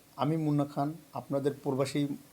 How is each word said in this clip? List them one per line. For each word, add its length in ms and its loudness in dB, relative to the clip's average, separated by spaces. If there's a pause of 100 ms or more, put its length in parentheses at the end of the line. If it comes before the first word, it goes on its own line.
(160)
আমি 200 2
মুন্না 280 2
খান, 300 -2 (180)
আপনাদের 400 0 (100)
প্রবাসী 440 0 (260)